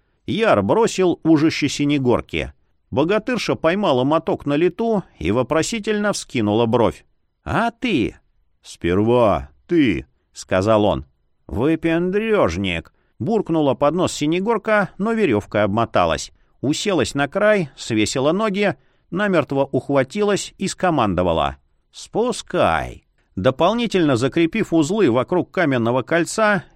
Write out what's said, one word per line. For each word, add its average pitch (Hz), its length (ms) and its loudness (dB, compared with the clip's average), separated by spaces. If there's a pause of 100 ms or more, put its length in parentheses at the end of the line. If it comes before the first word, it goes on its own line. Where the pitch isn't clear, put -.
(260)
Яр 165 360 2
бросил 180 640 0
ужище 156 460 2
Синегорки. 123 840 -2 (380)
Богатырша 202 640 -2
поймала 165 480 0
моток 147 420 -2
на 143 100 -2
лету 180 480 0 (160)
и 82 120 -2
вопросительно 208 800 -2
вскинула 110 520 0
бровь. 113 400 0 (380)
"А 202 280 -2
ты?" 175 440 -2 (460)
"Сперва 98 880 0 (180)
ты", — 120 400 2 (260)
сказал 104 520 2
он. 73 200 0 (420)
"Выпендрёжник", — 160 1500 -2 (260)
буркнула 160 560 0
под 147 200 0
нос 170 180 -2
Синегорка, 196 840 -2
но 220 160 -2
верёвка 117 500 0
обмоталась. 98 680 0 (300)
Уселась 151 520 -2
на 143 140 -2
край, 202 500 0
свесила 127 540 0
ноги, 202 440 -2 (360)
намертво 165 600 0
ухватилась 143 840 -2
и 190 100 -4
скомандовала: 90 880 0 (340)
"Спускай". 98 1120 -4 (300)
Дополнительно 165 840 0
закрепив 165 560 -2
узлы 165 360 2
вокруг 127 420 0
каменного 127 500 0
кольца, 175 640 0 (100)